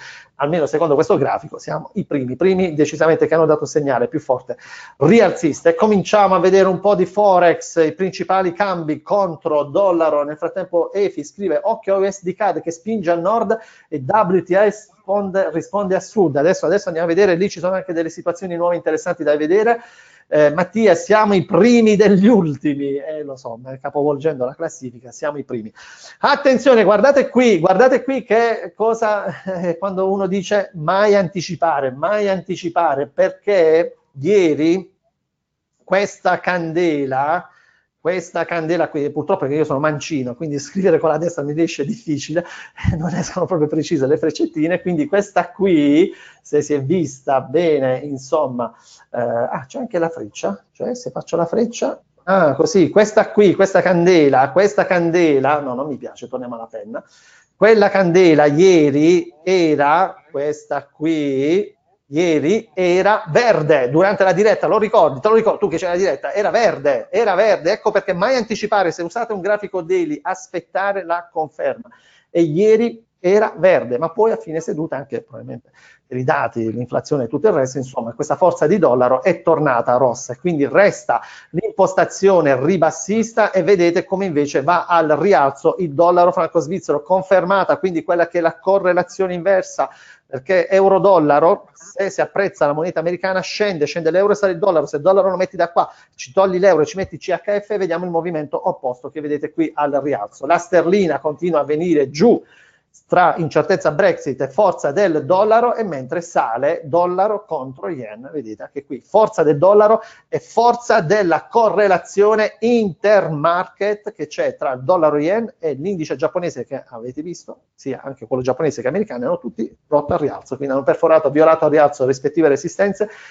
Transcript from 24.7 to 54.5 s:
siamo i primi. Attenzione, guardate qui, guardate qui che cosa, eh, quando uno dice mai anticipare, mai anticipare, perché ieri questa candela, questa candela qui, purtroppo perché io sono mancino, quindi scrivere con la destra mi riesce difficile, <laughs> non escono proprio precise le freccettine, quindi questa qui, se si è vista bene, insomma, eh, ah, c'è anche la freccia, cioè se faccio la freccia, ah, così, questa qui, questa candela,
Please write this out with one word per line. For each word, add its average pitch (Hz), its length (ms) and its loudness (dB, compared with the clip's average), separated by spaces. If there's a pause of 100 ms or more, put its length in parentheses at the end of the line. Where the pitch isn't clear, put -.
siamo 147 260 -8
i 131 60 -10
primi. 110 260 -10 (500)
Attenzione, 254 680 4
guardate 233 420 4
qui, 233 320 4
guardate 233 460 4
qui 269 180 -4
che 208 500 0
cosa, 214 680 -2
eh, 175 340 -6
quando 190 320 -4
uno 196 160 -2
dice 196 500 -2
mai 190 380 2
anticipare, 160 800 -2
mai 196 380 -2
anticipare, 170 800 -4
perché 175 880 0 (240)
ieri 170 760 0 (880)
questa 185 560 -2
candela, 160 1080 -2 (500)
questa 170 460 -4
candela 165 440 -2
qui, 147 220 -4
purtroppo - 300 -4
perché 139 140 -2
io 156 100 0
sono 143 140 -4
mancino, 143 560 -4
quindi 147 220 -8
scrivere 175 420 0
con 160 100 0
la 151 80 0
destra 165 260 -6
mi 147 100 -6
riesce 160 320 -2
difficile, 156 600 -6 (260)
<laughs> - 260 -2
non 165 160 -6
escono 175 320 -6
proprio 151 220 0
precise 151 400 -2
le 151 100 2
freccettine, 160 640 -2
quindi 165 240 -2
questa - 460 -2
qui, 160 600 2 (280)
se 147 200 -2
si 147 120 -4
è 139 80 -2
vista 139 580 -2
bene, 135 600 0
insomma, 135 760 -4 (360)
eh, 120 120 -6
ah, 120 440 -4
c'è - 120 -16
anche 220 220 -6
la 165 100 -2
freccia, - 520 -10 (120)
cioè 240 220 -8
se - 160 -12
faccio 165 260 -6
la 170 80 0
freccia, 233 520 -4 (260)
ah, 175 320 2
così, 160 340 2
questa 208 420 2
qui, 208 240 4
questa 190 260 2
candela, 165 720 4